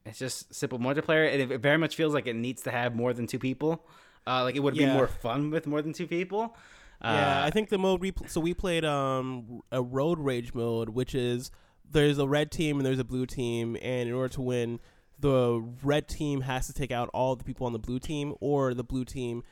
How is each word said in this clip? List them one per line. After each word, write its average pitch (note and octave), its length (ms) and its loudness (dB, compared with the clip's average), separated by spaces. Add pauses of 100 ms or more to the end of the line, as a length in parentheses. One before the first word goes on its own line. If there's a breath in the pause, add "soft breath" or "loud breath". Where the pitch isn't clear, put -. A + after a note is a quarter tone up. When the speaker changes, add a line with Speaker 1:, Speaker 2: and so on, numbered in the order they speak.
Speaker 1:
it's - 140 -16
just - 340 -8
simple C3 260 -6
multiplayer, C#3+ 520 4
and C3+ 200 0
it C3+ 80 -2
very C#3+ 180 4
much D#3 180 0
feels D#3 180 2
like C3 140 0
it A#2 80 -2
needs A#2 280 -4
to A#2 80 -4
have B2 240 0
more A#2+ 180 2
than A#2 120 -2
two B2+ 140 -4
people. D3 480 -2 (400 soft breath)
Uh, B2+ 160 2
like, B2+ 120 0
it C#3+ 40 0
would C#3 160 2
be C3+ 60 2
Speaker 2:
Yeah. C3+ 120 6
Speaker 1:
more C3 140 4
fun C3+ 420 -2
with D#3 160 -2
more D3 160 0
than D#3 120 -4
two F3+ 140 -6
people. F#3 480 -4 (460 loud breath)
Speaker 2:
Yeah, G2+ 400 2
Speaker 1:
Uh, - 40 2
Speaker 2:
I D#3 60 2
think G#3 180 0
the G3+ 100 2
mode F#3 220 4
we F#3+ 100 -2
pl-, - 160 -6
so - 140 -2
we E3+ 120 0
played, E3+ 320 0
um, C3 760 -2 (100)
a B2+ 100 0
road C3+ 380 0
rage B2 340 -2
mode, A#2 360 -2
which B2 260 -2
is B2 360 0 (380 soft breath)
there's D3 300 4
a C#3 80 2
red D3 240 2
team D3+ 260 0
and C#3 80 0
there's C3 140 2
a B2+ 40 0
blue B2+ 220 -2
team, A#2 560 -2
and B2 280 -2
in A#2+ 40 -2
order B2+ 220 -2
to C#3 60 -4
win, A#2+ 380 -2 (380 soft breath)
the B2 440 4 (220)
red C#3+ 260 2
team C#3+ 320 -2
has B2+ 260 -2
to - 60 -12
take C3 180 -4
out A#2+ 220 -2
all B2+ 240 2
the - 80 -14
people B2+ 200 -6
on A#2 80 0
the A2+ 60 -4
blue B2 200 -6
team, D3 420 -4
or C3+ 320 2
the A#2+ 100 -4
blue B2+ 220 -4
team A#2+ 460 -6